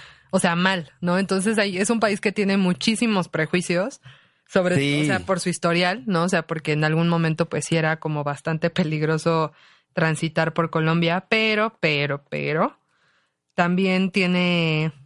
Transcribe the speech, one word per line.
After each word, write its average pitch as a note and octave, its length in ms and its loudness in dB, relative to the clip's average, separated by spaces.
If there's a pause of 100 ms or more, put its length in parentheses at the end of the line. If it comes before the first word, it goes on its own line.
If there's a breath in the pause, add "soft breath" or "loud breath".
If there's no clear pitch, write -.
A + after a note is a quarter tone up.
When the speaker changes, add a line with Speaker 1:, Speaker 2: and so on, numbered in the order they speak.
(320 loud breath)
Speaker 1:
o F#3+ 80 2
sea, F3 160 2
mal, F3+ 440 0
¿no? F3 200 0
Entonces G3 400 0
ahí G3+ 180 0
es G3 140 0
un A#3 80 0
país G3+ 200 0
que G3+ 120 -2
tiene G3 260 0
muchísimos G3 720 0
prejuicios F3 720 -2 (460 loud breath)
sobre, F3+ 300 2
Speaker 2:
Sí. C#3+ 260 2
Speaker 1:
o - 20 2
sea, F#3 140 0
por F3+ 200 -2
su F3+ 100 -4
historial, F3 580 0
¿no? E3+ 160 2
O F3+ 60 0
sea, E3+ 180 0
porque D#3+ 240 -4
en D3+ 120 0
algún D#3+ 260 2
momento, E3 380 0
pues, D3+ 180 -6
sí E3 120 0
era D#3 220 0
como D3+ 240 -6
bastante D#3 480 -4
peligroso D#3 800 0 (400 soft breath)
transitar D#3+ 600 0
por E3 160 0
Colombia, E3 580 0
pero, A3 500 0
pero, C#3+ 500 -2
pero, D3+ 460 -2 (760)
también F#3 560 2
tiene F3 840 0 (140)